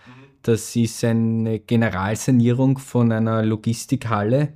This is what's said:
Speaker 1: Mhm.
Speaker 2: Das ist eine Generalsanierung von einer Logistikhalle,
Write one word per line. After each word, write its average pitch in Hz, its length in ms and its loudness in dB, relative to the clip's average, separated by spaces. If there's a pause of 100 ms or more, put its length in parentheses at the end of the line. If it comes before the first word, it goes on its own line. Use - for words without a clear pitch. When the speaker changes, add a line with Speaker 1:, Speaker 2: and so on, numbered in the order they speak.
Speaker 1:
Mhm. 123 40 -20 (320)
Speaker 2:
Das 113 340 -2
ist 113 260 -2
eine 113 560 0
Generalsanierung 117 1200 0
von 120 320 0
einer 113 320 0
Logistikhalle, 117 1120 -2